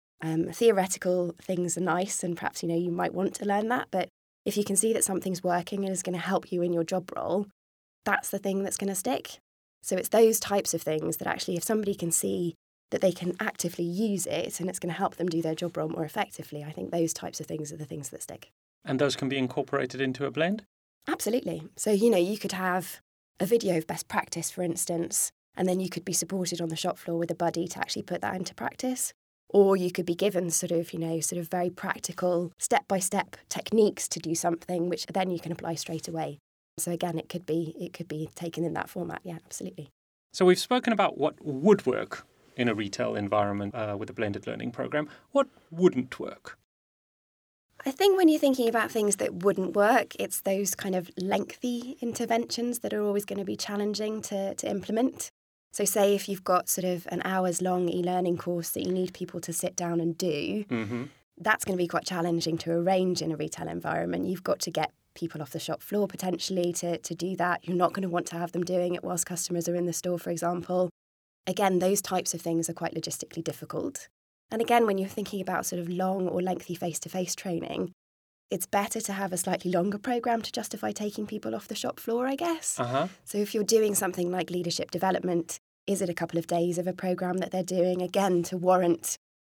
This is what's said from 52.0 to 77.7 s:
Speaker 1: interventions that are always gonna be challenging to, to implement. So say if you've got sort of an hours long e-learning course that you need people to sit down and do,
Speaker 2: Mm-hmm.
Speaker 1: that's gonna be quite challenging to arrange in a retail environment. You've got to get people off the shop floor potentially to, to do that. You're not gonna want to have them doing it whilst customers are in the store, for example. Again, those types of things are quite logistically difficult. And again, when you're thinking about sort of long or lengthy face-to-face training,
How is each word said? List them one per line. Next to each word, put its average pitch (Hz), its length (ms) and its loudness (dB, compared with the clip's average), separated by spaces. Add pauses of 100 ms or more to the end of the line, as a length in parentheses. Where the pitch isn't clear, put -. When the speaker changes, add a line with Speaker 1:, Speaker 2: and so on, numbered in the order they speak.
Speaker 1:
interventions 233 800 -2
that 208 120 -4
are 214 120 0
always 202 200 2
gonna 196 200 -6
be 196 120 -4
challenging 208 680 -2
to, 196 340 -4
to - 120 -4
implement. 214 600 0 (420)
So 208 120 -2
say 202 300 6
if 196 140 0
you've 190 160 -6
got 180 240 4
sort - 160 0
of 180 260 0
an 180 140 -2
hours 185 380 2
long 180 260 2
e-learning 180 500 2
course 175 320 -2
that - 140 -4
you 180 80 0
need 185 220 0
people 175 260 -8
to 170 120 -6
sit 175 240 -4
down 170 240 0
and 165 180 0
do, 180 500 -2
Speaker 2:
Mm-hmm. 117 360 -4 (360)
Speaker 1:
that's 175 240 2
gonna 196 140 0
be 175 80 0
quite 170 180 -2
challenging 170 540 0
to 165 140 -4
arrange 180 500 2
in 160 80 -2
a 156 60 -2
retail 160 320 -6
environment. 170 580 -4
You've 185 180 -4
got - 160 0
to - 120 -4
get 156 180 -2 (240)
people 165 260 -6
off 147 100 -8
the - 100 -8
shop - 220 -6
floor 202 260 0
potentially 180 640 0
to, 170 240 -2
to - 160 -8
do 175 220 -2
that. 175 300 0
You're 180 100 0
not 175 160 6
gonna 190 160 -2
want 175 200 0
to 170 100 -6
have 170 140 -4
them 180 120 0
doing 180 300 2
it - 100 -4
whilst 175 220 -2
customers 175 420 -2
are 175 80 0
in 175 100 0
the 170 60 0
store, 175 260 -2
for 175 120 -6
example. 175 600 0 (560)
Again, 190 320 2
those 185 240 4
types - 320 -2
of 170 60 -8
things 165 280 0
are 165 60 -6
quite 165 200 -6
logistically - 500 -6
difficult. - 640 -6 (420)
And 220 120 0
again, 233 240 6
when 202 100 2
you're 190 140 -2
thinking 202 320 -6
about 185 240 -2
sort 180 120 -4
of 175 120 -4
long 185 360 0
or 180 140 0
lengthy 180 340 -4
face-to-face 175 600 -4
training, - 580 -6 (580)